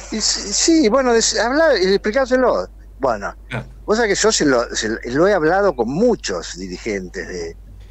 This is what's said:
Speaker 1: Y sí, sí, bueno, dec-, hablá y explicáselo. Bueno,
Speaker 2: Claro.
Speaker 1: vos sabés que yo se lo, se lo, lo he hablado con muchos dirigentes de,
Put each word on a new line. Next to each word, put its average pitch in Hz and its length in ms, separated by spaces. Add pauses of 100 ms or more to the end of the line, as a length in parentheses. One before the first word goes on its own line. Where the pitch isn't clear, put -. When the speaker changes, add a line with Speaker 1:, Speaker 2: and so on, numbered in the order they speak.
(100)
Speaker 1:
Y 220 120
sí, 202 300
sí, 320 360
bueno, 247 260
dec-, 220 240
hablá 269 400
y 185 140
explicáselo. 214 760 (300)
Bueno, 104 360 (140)
Speaker 2:
Claro. 127 180 (180)
Speaker 1:
vos 208 140
sabés 214 180
que - 60
yo 214 100
se 160 140
lo, 120 280
se 113 140
lo, 110 160
lo 139 240
he 214 60
hablado 180 420
con 117 140
muchos 147 680
dirigentes 90 720
de, 85 280 (340)